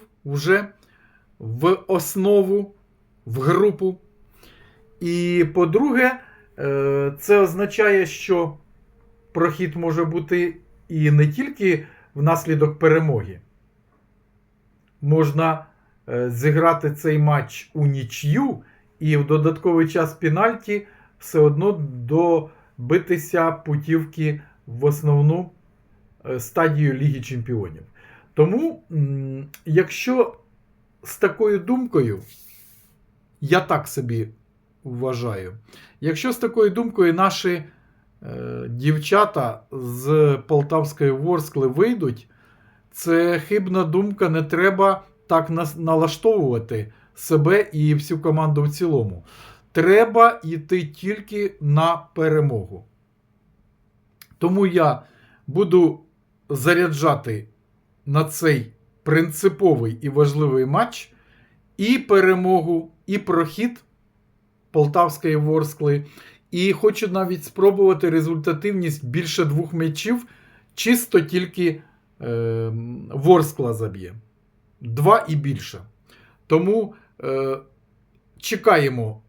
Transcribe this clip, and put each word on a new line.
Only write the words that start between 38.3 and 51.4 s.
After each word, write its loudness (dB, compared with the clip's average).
дівчата 0
з 0
Полтавської 0
Ворскли -2
вийдуть, 0
це 0
хибна -2
думка, 0
не 0
треба 2
так 2
нас-, -4
налаштовувати 0
себе 2
і 2
всю -4
команду 0
в 0
цілому. -2
Треба 4
йти -4
тільки -8